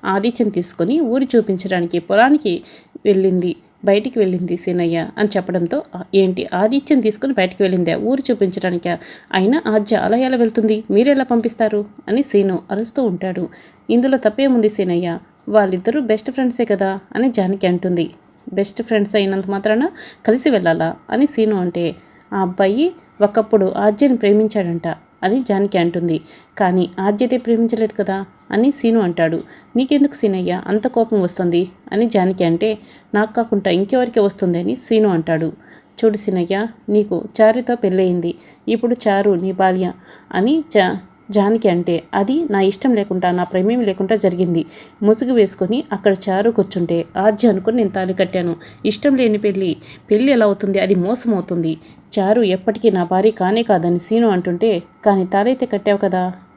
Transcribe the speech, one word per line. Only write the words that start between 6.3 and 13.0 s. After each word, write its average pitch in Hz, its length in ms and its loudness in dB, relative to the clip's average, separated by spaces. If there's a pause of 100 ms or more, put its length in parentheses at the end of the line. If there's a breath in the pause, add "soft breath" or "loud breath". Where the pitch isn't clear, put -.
ఆదిత్యను 254 460 2
తీసుకొని 220 320 -2
బయటికి 185 300 0
వెళ్ళిందా 180 340 0
ఊరు 262 340 -2
చూపించడానికా? 180 640 -2 (380 loud breath)
అయినా 196 340 2
ఆద్య 214 300 -2
అలా 190 200 0
ఎలా 262 200 0
వెళ్తుంది? 220 420 0 (120)
మీరెలా 262 340 2
పంపిస్తారు?" 220 600 0 (240)
అని 240 140 0
సీను 196 360 0 (120)
అరుస్తూ 226 320 -4